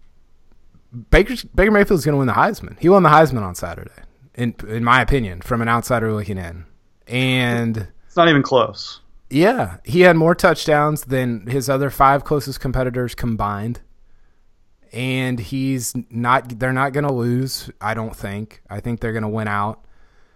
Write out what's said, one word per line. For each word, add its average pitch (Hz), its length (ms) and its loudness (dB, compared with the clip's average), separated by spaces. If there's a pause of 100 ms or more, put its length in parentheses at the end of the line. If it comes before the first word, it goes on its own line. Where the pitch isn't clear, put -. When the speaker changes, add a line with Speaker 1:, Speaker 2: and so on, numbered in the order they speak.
(1080)
Speaker 1:
Baker's, 214 340 2
Baker 202 280 0
Mayfield's 202 340 2
gonna 147 120 2
win 135 100 0
the 107 60 0
Heisman. - 460 -2
He - 80 0
won 190 160 8
the 156 60 6
Heisman 151 320 6
on 90 140 -6
Saturday, - 360 -12 (440)
in, 120 200 -4 (120)
in 113 160 -6
my 120 180 6
opinion, 104 400 0
from 117 200 -2
an 117 60 -2
outsider 117 460 0
looking 107 240 -6
in. 85 280 -12 (420)
And 120 800 0 (200)
Speaker 2:
It's - 80 -20
not 170 140 6
even 143 140 4
close. 110 580 -2 (280)
Speaker 1:
Yeah, 165 540 0
he 170 180 2
had 180 140 8
more 165 200 4
touchdowns 151 680 2
than 123 440 -4
his 123 220 -2
other 139 200 0
five 139 340 4
closest 139 380 -4
competitors 127 520 -4
combined. 107 680 -4 (1120)
And 127 460 -4
he's 131 540 -4 (160)
not, 120 500 -2
they're 131 140 0
not 135 180 -2
gonna 143 220 -2
lose, 123 560 -4 (100)
I 107 140 -4
don't 110 200 -8
think. 104 560 -12
I 101 120 -10
think 117 180 -6
they're 113 140 -4
gonna 110 160 -4
win 110 180 -4
out. 104 380 -4 (500)